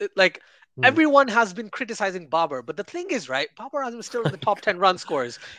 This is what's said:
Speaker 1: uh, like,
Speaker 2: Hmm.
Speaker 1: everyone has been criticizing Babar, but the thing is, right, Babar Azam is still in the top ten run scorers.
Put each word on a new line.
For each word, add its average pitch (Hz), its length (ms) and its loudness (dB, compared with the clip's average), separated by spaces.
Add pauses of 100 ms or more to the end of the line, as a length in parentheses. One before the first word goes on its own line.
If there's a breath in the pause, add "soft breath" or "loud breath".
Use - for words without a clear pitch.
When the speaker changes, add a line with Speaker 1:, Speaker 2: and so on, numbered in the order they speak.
Speaker 1:
uh, 202 140 -4
like, 185 260 4 (360 soft breath)
Speaker 2:
Hmm. 131 80 2
Speaker 1:
everyone 277 420 6
has 220 260 0
been 214 160 -12
criticizing 196 600 -6
Babar, 143 340 -2
but 151 140 -10
the 202 60 -8
thing 359 280 -10
is, 226 180 -4
right, 131 180 -2 (100)
Babar 277 260 -8
Azam 240 160 -8
is - 80 -14
still 233 180 -6
in 151 60 0
the 190 80 -10
top 208 220 0
ten 185 180 0
run 185 180 4
scorers. 127 400 -4 (220 loud breath)